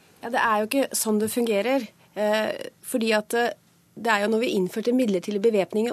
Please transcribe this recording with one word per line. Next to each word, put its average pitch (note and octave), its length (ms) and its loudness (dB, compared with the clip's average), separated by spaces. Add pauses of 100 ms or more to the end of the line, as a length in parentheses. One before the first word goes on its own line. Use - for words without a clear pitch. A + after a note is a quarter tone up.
(220)
Ja, - 80 -10
det B3+ 100 0
er A3 200 2
jo G#3+ 80 -2
ikke C4+ 240 0
sånn G#3+ 280 0
det G#3+ 120 -2
fungerer. A#3 560 0 (280)
Eh, G#3+ 360 0 (320)
fordi A3+ 280 -2
at, G#3+ 220 0
eh, A#3 160 0 (480)
det A3+ 140 0
er G3+ 100 2
jo G#3 60 2
når A3 160 2
vi - 100 0
innførte G#3 400 0
midlertidig G#3 480 0
bevæpning G#3+ 520 2